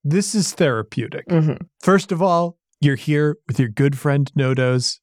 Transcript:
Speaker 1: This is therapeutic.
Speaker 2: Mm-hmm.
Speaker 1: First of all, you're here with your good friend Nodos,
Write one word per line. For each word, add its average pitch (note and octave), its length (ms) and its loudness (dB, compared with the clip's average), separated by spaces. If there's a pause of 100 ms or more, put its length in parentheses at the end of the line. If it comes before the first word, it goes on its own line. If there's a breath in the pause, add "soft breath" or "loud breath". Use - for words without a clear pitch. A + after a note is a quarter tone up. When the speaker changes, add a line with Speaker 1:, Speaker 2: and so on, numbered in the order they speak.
Speaker 1:
This F#3+ 300 0
is G3+ 200 0
therapeutic. A#2+ 720 -4
Speaker 2:
Mm-hmm. D#3+ 360 0 (160)
Speaker 1:
First F#3+ 320 2
of E3+ 100 -2
all, F3 340 0 (240)
you're C#3+ 160 2
here D3+ 400 0 (100)
with - 120 -6
your B2+ 100 2
good C3+ 300 0
friend C#3+ 400 0
Nodos, B2+ 640 0